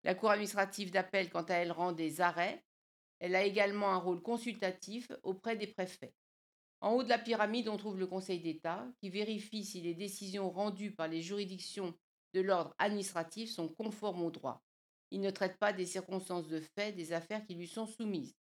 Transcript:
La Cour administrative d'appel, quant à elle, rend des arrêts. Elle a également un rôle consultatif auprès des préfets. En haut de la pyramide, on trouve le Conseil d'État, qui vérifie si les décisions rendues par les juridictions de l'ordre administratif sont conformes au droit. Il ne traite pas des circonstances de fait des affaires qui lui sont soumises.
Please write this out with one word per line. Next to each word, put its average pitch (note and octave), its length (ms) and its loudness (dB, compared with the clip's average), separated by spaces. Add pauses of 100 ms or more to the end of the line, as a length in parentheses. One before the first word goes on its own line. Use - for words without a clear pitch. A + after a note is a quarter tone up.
La F3 80 6
Cour G#3+ 160 4
administrative G3+ 640 2
d'appel, F#3 400 2
quant E3+ 100 0
à E3+ 140 0
elle, E3+ 160 4
rend F3 200 2
des D#3+ 300 0
arrêts. F3 420 2 (560)
Elle F3+ 160 0
a F#3 80 6
également G3+ 460 4
un F#3+ 80 6
rôle F3 240 2
consultatif A3+ 920 -4 (120)
auprès F#3+ 320 -2
des G#3 100 -2
préfets. F#3 480 -6 (680)
En G3+ 120 2
haut B3 100 6
de A3+ 80 -2
la A#3 80 8
pyramide, A3+ 520 2
on G#3 80 -2
trouve G3 200 -4
le F#3 80 0
Conseil F#3 340 -2
d'État, E3 480 -4 (140)
qui G3 80 -6
vérifie G#3 560 -4
si F#3+ 160 -8
les E3+ 140 -2
décisions G3 560 -4
rendues G3 400 -2
par E3 160 -2
les E3 160 -2
juridictions F#3 760 -4 (380)
de F#3 60 6
l'ordre F3+ 360 4
administratif G#3 720 0
sont E3 180 -2
conformes G#3+ 540 -2
au E3+ 80 2
droit. D3 320 -6 (480)
Il G3 120 -4
ne G3 100 2
traite F#3+ 260 0
pas G#3 160 4
des F#3 140 -2
circonstances F#3 600 -4
de D#3+ 120 -2
fait G3+ 320 -4
des E3+ 200 -6
affaires E3+ 320 -2
qui F#3 120 -10
lui E3+ 120 -8
sont A3 200 -4
soumises. G#3 480 -4 (100)